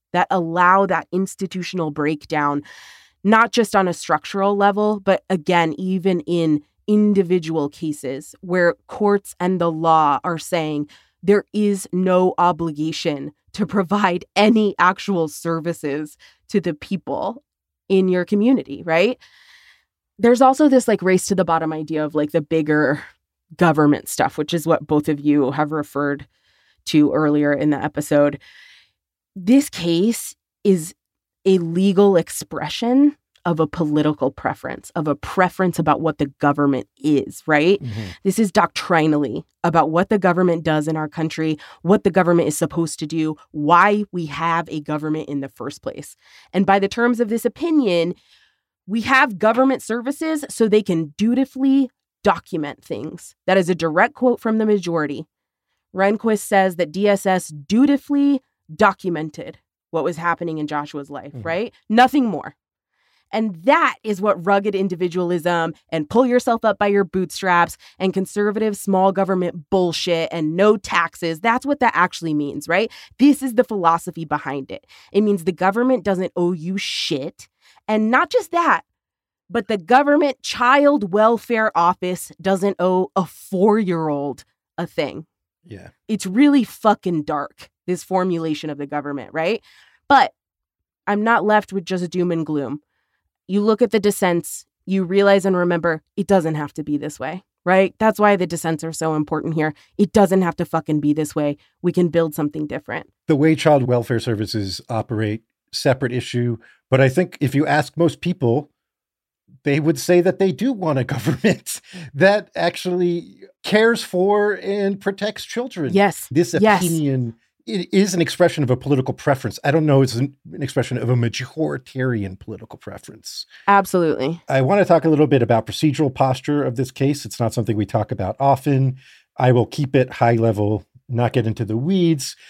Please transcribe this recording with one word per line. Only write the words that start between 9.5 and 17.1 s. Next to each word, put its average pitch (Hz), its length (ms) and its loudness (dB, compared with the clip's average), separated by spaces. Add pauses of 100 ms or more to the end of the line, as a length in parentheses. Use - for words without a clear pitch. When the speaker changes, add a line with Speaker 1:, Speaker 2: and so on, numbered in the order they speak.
Speaker 1:
the 170 120 0
law 156 500 2
are 165 160 -4
saying 151 500 -4 (340)
there 196 300 2
is 202 400 0
no 185 460 2
obligation 156 960 -2 (200)
to 202 140 -4
provide 196 580 0 (120)
any 214 420 4
actual 180 480 0
services 156 880 -6 (320)
to 208 120 0
the 165 120 -2
people 190 680 -8 (460)